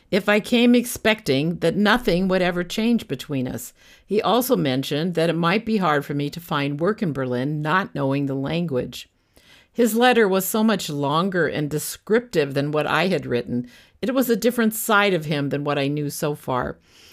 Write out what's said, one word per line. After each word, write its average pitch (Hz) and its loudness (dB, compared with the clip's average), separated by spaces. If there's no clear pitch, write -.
if 196 0
I 208 4
came 240 4
expecting 180 0
that 165 0
nothing 202 2
would 185 2
ever 175 0
change 220 0
between 135 -4
us. - -8
He 196 0
also 240 2
mentioned 151 0
that 165 2
it 160 0
might 175 0
be 220 -2
hard 151 2
for 151 -8
me 143 -2
to 165 -12
find 143 -2
work 208 0
in 160 -2
Berlin, 131 -2
not 175 -2
knowing 139 0
the 135 -2
language. 139 -4
His 233 2
letter 233 4
was 190 0
so 214 0
much 208 0
longer 156 0
and 143 -2
descriptive 151 -2
than 143 -2
what 151 0
I 160 0
had 151 0
written. 123 -2
It 220 -2
was 254 2
a 233 4
different 226 2
side 202 2
of 156 -2
him 147 -2
than 143 -4
what 147 0
I 139 0
knew 143 -2
so 151 -4
far. 135 -4